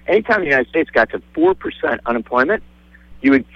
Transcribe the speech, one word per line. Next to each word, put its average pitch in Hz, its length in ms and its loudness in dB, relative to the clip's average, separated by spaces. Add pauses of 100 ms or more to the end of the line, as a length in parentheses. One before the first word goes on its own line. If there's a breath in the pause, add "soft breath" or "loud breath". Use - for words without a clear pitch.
any 208 160 2
time 214 160 0
the 180 80 -4
United 135 220 0
States 160 200 -2
got 113 220 0
to 101 100 -8 (140)
four 180 180 4
percent 151 540 -6
unemployment, 123 560 -2 (580 soft breath)
you 139 100 2
would 135 140 2 (100)